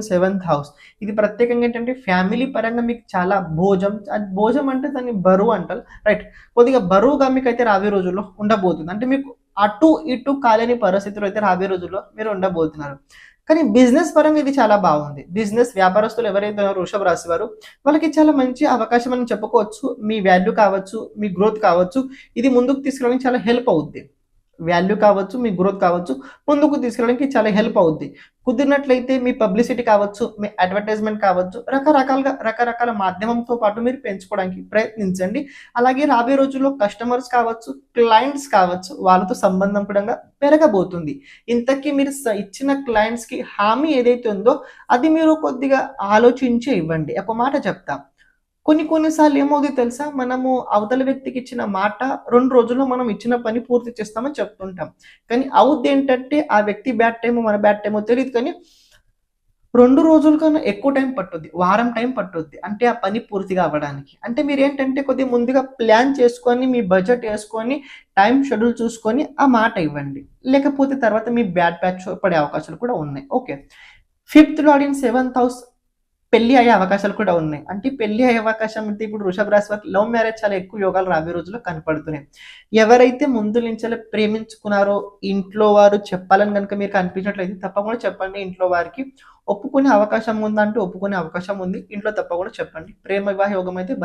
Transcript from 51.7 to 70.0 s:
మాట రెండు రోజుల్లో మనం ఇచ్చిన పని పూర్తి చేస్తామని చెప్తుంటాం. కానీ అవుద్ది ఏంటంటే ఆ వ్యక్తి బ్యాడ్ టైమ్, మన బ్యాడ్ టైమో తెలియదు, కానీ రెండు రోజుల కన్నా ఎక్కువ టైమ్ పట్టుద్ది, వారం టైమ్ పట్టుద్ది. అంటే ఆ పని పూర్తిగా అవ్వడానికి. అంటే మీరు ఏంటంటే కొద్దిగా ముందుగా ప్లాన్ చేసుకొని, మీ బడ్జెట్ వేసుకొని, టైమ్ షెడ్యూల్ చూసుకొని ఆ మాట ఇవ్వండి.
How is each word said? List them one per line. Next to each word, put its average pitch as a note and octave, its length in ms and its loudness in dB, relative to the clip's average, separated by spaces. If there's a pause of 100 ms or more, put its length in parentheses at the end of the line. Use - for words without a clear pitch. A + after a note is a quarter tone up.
మాట G#3 200 -2 (360)
రెండు B3 240 4
రోజుల్లో A#3+ 340 2
మనం B3 220 -2
ఇచ్చిన A#3+ 220 -2 (120)
పని A3+ 180 -2
పూర్తి A#3+ 320 0
చేస్తామని A3+ 400 -8
చెప్తుంటాం. F#3 520 -10 (400)
కానీ B3+ 160 0 (160)
అవుద్ది C4 320 4
ఏంటంటే C4+ 440 0 (180)
ఆ - 20 6 (100)
వ్యక్తి G#3 320 -4
బ్యాడ్ A3+ 240 2
టైమ్, A#3+ 240 0
మన G#3 160 2
బ్యాడ్ G#3 220 2
టైమో G#3 240 -2
తెలియదు, B3 260 0
కానీ C4 160 0 (1200)
రెండు B3+ 360 6
రోజుల D4+ 340 6
కన్నా D#4 180 2 (100)
ఎక్కువ C4+ 260 -2
టైమ్ C4 200 -2
పట్టుద్ది, E3 320 -10 (140)
వారం G#3+ 340 2
టైమ్ B3 220 -4
పట్టుద్ది. E3+ 380 -10 (100)
అంటే G#3 240 0
ఆ - 20 -4 (100)
పని G#3 180 -2 (100)
పూర్తిగా F#3+ 360 -2
అవ్వడానికి. D3 480 -6 (140)
అంటే A#3+ 100 -2 (120)
మీరు C#4 160 2
ఏంటంటే C#4 420 -2
కొద్దిగా C4 260 -2
ముందుగా B3+ 280 2 (180)
ప్లాన్ A#3 400 4
చేసుకొని, A#3+ 440 2 (100)
మీ A#3+ 60 0 (120)
బడ్జెట్ A3+ 380 0
వేసుకొని, A3+ 460 -6 (440)
టైమ్ A#3+ 180 4 (120)
షెడ్యూల్ A#3 300 2
చూసుకొని A#3 440 -2 (180)
ఆ C#4+ 40 4 (100)
మాట A3 180 0 (140)
ఇవ్వండి. C#3 340 -8 (320)